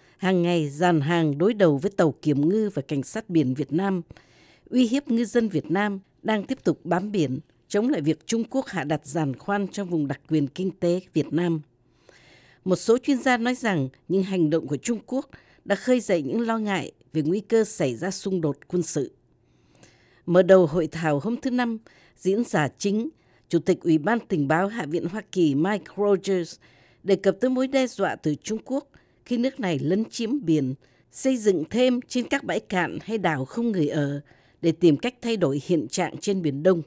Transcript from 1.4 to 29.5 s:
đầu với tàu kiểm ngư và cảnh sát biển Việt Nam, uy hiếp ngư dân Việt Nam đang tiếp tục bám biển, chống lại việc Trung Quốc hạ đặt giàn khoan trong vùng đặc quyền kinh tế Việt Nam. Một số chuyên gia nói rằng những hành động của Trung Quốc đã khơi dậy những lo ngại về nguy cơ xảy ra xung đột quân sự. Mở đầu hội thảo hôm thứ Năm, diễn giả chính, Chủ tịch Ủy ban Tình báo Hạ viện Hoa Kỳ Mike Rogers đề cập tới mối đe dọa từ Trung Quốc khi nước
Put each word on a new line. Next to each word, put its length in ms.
đầu 240
với 140
tàu 300
kiểm 280
ngư 240
và 80
cảnh 220
sát 260
biển 240
Việt 200
Nam, 280
uy 180
hiếp 200
ngư 180
dân 240
Việt 220
Nam 280
đang 200
tiếp 200
tục 200
bám 280
biển, 280
chống 220
lại 120
việc 260
Trung 160
Quốc 240
hạ 160
đặt 220
giàn 300
khoan 320
trong 220
vùng 180
đặc 120
quyền 180
kinh 320
tế 220
Việt 200
Nam. 280
Một 100
số 220
chuyên 260
gia 140
nói 180
rằng 340
những 160
hành 260
động 180
của 100
Trung 280
Quốc 240
đã 100
khơi 240
dậy 220
những 200
lo 160
ngại 340
về 80
nguy 180
cơ 240
xảy 320
ra 160
xung 300
đột 160
quân 160
sự. 280
Mở 180
đầu 220
hội 220
thảo 320
hôm 220
thứ 100
Năm, 260
diễn 280
giả 240
chính, 320
Chủ 100
tịch 220
Ủy 160
ban 220
Tình 280
báo 200
Hạ 180
viện 200
Hoa 160
Kỳ 240
Mike 300
Rogers 580
đề 120
cập 260
tới 80
mối 180
đe 200
dọa 280
từ 200
Trung 300
Quốc 220
khi 120
nước 220